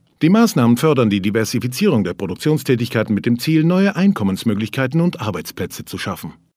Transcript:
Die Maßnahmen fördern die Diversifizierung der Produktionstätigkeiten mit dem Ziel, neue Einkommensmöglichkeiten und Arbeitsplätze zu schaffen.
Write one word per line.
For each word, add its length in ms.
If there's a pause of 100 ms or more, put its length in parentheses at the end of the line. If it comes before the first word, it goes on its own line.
(220)
Die 80
Maßnahmen 480
fördern 320
die 120
Diversifizierung 840
der 80
Produktionstätigkeiten 1000
mit 120
dem 120
Ziel, 280
neue 320
Einkommensmöglichkeiten 1040
und 180
Arbeitsplätze 640
zu 140
schaffen. 380 (220)